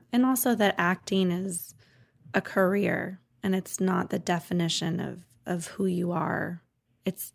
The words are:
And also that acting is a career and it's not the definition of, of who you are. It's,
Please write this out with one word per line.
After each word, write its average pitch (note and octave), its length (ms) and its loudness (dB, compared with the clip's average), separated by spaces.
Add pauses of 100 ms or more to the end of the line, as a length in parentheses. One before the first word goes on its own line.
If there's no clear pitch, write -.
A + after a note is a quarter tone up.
(120)
And B3 140 4
also B3+ 300 2
that G3+ 200 4
acting F#3 540 2
is F3+ 420 -6 (640)
a F#3+ 80 4
career F#3+ 800 2 (220)
and F#3+ 120 2
it's - 260 -4
not F#3 300 2
the - 80 -2
definition E3+ 840 -2
of, - 200 -8 (260)
of F3 220 -4
who - 180 -4
you F3 260 0
are. - 480 -2 (460)
It's, - 280 -6